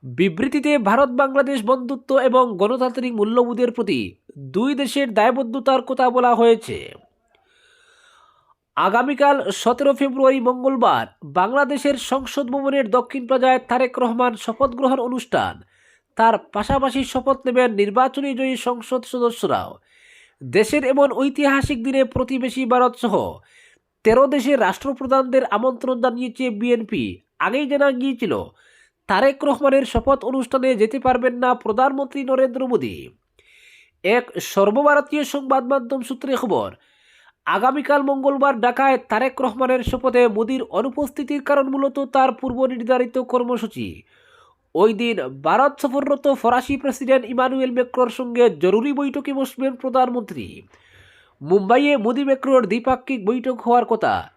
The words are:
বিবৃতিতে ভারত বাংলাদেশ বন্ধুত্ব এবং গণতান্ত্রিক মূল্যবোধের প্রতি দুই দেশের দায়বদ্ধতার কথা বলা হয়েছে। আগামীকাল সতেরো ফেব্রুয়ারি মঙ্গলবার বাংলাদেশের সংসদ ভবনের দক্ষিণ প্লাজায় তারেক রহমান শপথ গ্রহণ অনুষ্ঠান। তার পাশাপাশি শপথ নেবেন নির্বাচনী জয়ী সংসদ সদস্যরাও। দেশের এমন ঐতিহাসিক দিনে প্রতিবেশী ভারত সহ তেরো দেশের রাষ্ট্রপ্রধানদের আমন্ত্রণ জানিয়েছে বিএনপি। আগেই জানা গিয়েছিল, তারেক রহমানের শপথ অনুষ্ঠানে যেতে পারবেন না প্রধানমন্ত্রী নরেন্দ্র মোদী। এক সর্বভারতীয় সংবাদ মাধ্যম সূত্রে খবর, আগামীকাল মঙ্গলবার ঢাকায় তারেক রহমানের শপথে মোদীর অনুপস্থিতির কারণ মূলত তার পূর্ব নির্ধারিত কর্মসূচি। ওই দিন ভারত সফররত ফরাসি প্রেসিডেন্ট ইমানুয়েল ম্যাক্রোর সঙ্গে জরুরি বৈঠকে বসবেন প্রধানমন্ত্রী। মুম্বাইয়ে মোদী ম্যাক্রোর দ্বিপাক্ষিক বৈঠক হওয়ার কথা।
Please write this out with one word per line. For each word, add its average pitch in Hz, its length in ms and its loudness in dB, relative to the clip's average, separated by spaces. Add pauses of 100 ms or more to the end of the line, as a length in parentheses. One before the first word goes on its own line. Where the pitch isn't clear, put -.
বিবৃতিতে 196 720 0
ভারত 247 360 2
বাংলাদেশ 269 500 0
বন্ধুত্ব 254 460 -4 (100)
এবং 254 240 4 (120)
গণতান্ত্রিক 247 580 -2
মূল্যবোধের 240 580 0
প্রতি 185 280 -2 (500)
দুই 220 240 0
দেশের 277 400 -2
দায়বদ্ধতার 254 680 2
কথা 254 280 0
বলা 247 240 2
হয়েছে। 226 440 2 (2000)
আগামীকাল 254 600 2 (160)
সতেরো 240 420 0
ফেব্রুয়ারি 269 460 2
মঙ্গলবার 233 680 2 (260)
বাংলাদেশের 262 720 0
সংসদ 269 480 -4
ভবনের 277 400 -2
দক্ষিণ 254 360 -2
প্লাজায় 254 400 2
তারেক 247 320 0
রহমান 240 380 0
শপথ 233 380 -4
গ্রহণ 262 260 0
অনুষ্ঠান। 202 540 -4 (600)
তার 226 180 4 (180)
পাশাপাশি 262 520 -2
শপথ 262 400 -2
নেবেন 247 300 2
নির্বাচনী 254 600 0
জয়ী 262 240 -2
সংসদ 247 460 -4
সদস্যরাও। 226 640 -2 (720)
দেশের 208 420 0
এমন 277 300 4
ঐতিহাসিক 277 680 0
দিনে 269 220 2
প্রতিবেশী 254 600 -4
ভারত 247 320 2
সহ 220 160 -2 (920)
তেরো 233 220 6
দেশের 269 340 0
রাষ্ট্রপ্রধানদের 262 880 0
আমন্ত্রণ 247 500 -2
জানিয়েছে 247 500 -4
বিএনপি। 214 540 -2 (360)
আগেই 240 280 0
জানা 285 240 2
গিয়েছিল, 247 400 -4 (760)
তারেক 254 360 2
রহমানের 277 420 2
শপথ 262 380 0
অনুষ্ঠানে 262 520 -2
যেতে 220 220 0
পারবেন 247 380 0
না 247 180 0
প্রধানমন্ত্রী 269 680 -2
নরেন্দ্র 262 420 0
মোদী। 135 300 -2 (1080)
এক 240 200 2 (200)
সর্বভারতীয় 285 840 2
সংবাদ 269 400 -2
মাধ্যম 262 360 -2
সূত্রে 269 340 -8
খবর, 147 320 -2 (800)
আগামীকাল 262 560 0
মঙ্গলবার 277 580 0
ঢাকায় 247 380 2 (100)
তারেক 254 320 -2
রহমানের 254 420 0
শপথে 247 460 2
মোদীর 226 420 -2
অনুপস্থিতির 277 720 -4
কারণ 277 280 2
মূলত 277 260 -2 (160)
তার 262 200 4
পূর্ব 254 340 -6
নির্ধারিত 247 500 0 (140)
কর্মসূচি। 233 580 -4 (840)
ওই 202 200 4
দিন 233 220 -2 (260)
ভারত 226 360 2
সফররত 277 560 -2
ফরাসি 247 420 0
প্রেসিডেন্ট 262 520 0
ইমানুয়েল 254 440 0
ম্যাক্রোর 247 380 0
সঙ্গে 240 340 0 (140)
জরুরি 208 340 2
বৈঠকে 277 420 -4
বসবেন 269 420 -4
প্রধানমন্ত্রী। 240 720 -2 (920)
মুম্বাইয়ে 202 560 4
মোদী 240 280 0
ম্যাক্রোর 262 420 2
দ্বিপাক্ষিক 247 580 -2
বৈঠক 247 360 -2
হওয়ার 240 260 2
কথা। 165 280 0 (220)